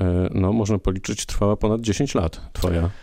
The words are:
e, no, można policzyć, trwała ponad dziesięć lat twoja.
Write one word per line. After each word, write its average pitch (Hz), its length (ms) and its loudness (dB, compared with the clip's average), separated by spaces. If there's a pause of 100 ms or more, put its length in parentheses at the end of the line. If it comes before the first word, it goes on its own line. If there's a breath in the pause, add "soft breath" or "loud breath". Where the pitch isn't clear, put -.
e, 90 340 2
no, 95 180 2
można 107 260 2
policzyć, - 480 -4
trwała 104 300 2
ponad 110 240 0
dziesięć 117 340 0
lat 87 260 0 (120)
twoja. 87 380 0 (120)